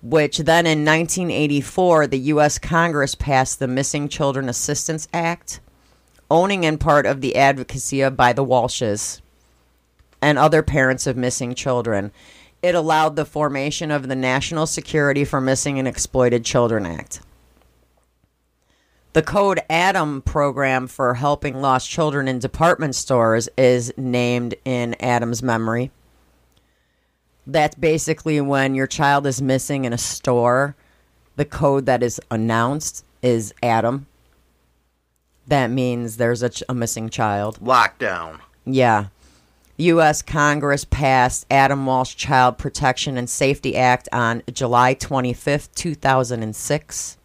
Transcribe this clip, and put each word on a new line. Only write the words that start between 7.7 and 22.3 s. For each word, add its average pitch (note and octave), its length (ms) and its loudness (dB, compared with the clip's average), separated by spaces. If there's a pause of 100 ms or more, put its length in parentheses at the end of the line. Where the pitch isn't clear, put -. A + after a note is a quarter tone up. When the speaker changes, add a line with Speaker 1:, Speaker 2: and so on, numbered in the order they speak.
Speaker 1:
of, C3+ 160 0
by B2 160 4
the C3+ 120 0
Walshes A#2+ 760 -2 (1000)
and C#3+ 160 2
other D3+ 240 6
parents C3 440 0
of C3 100 -2
missing B2 380 -4
children. A2+ 580 -2 (480)
It F3 140 0
allowed D#3 400 2
the D3+ 100 -2
formation D3 680 -4
of C#3 160 -4
the C3 80 -4
National C3+ 500 -2
Security C#3+ 580 0
for C#3 160 -4
Missing C3+ 380 0
and C3 80 -2
Exploited A#2+ 580 0
Children A2+ 420 0
Act. D#2+ 340 -12 (1900)
The D#3+ 100 2
Code G3 380 0 (100)
Adam E3 520 0
program C3+ 680 -2
for B2 260 0
helping C#3+ 460 -2
lost C3 280 0
children C#3+ 380 -2
in C3 140 -2